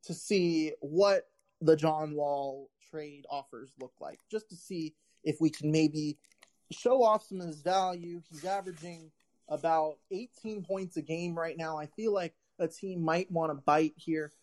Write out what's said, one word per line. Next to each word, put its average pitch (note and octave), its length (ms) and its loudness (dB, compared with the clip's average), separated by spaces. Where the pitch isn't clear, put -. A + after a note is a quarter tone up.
to F3 100 -8
see E3+ 640 2
what F#3 480 2
the D#3+ 160 8
John D#3 380 0
Wall C#3 560 -4
trade D3 400 -14
offers C3+ 400 -10
look B2+ 200 -16
like, - 200 -14
just G#3+ 200 -8
to F3 60 -20
see D#3+ 380 -8
if D3+ 180 -2
we D#3+ 100 4
can D3+ 200 -4
maybe D3+ 480 2
show B3+ 320 4
off G#3+ 220 6
some F#3+ 160 -10
of F3 60 -6
his D3+ 160 -10
value. F3 580 -2
He's D3+ 140 -14
averaging F3 680 -8
about D#3 500 0
eighteen G#3+ 520 -8
points F#3+ 340 -4
a D#3 60 -4
game E3+ 360 -4
right E3 180 -6
now. D#3+ 220 -6
I D3+ 80 -8
feel A3 260 -2
like F3+ 220 -2
a E3+ 100 0
team F3+ 340 -6
might E3+ 280 2
want E3 200 0
to C#3+ 120 -6
bite D3+ 340 4
here. D#3 360 -4